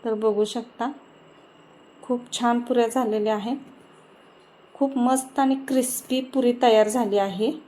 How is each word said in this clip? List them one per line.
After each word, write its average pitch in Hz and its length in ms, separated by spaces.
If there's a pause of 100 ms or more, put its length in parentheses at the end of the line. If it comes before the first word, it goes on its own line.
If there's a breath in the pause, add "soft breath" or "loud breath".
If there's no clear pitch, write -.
तर 220 80
बघू 214 320
शकता 233 460 (1080)
खूप 247 380
छान 240 200
पुऱ्या 240 280
झालेल्या 214 480
आहेत, 226 220 (1160)
खूप 269 240
मस्त 262 420
आणि 269 160 (120)
क्रिस्पी 262 540
पुरी 254 400
तयार 220 260
झाली 214 300
आहे. 196 340 (160)